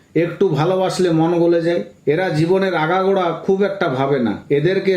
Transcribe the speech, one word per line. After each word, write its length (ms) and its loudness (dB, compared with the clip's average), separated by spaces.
একটু 340 0
ভালোবাসলে 600 0
মন 280 2
গলে 240 2
যায়। 200 -2
এরা 240 0
জীবনের 440 0
আগাগোড়া 520 0
খুব 200 0
একটা 260 -2
ভাবে 300 0
না। 160 0
এদেরকে 480 0